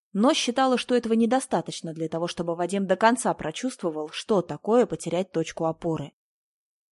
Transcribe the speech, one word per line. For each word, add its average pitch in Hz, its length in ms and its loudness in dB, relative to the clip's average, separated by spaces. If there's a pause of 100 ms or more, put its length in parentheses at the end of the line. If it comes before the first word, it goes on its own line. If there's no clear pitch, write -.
(120)
но 233 220 4
считала, 262 460 2
что - 160 0
этого 233 180 2
недостаточно 226 800 0
для 160 160 -6
того, 165 160 -2
чтобы 170 300 -4
Вадим 180 320 -2
до 185 80 4
конца 220 400 2
прочувствовал, 156 760 -6
что - 320 0
такое 202 460 2
потерять 170 440 -4
точку 160 340 -2
опоры. 160 480 -4 (800)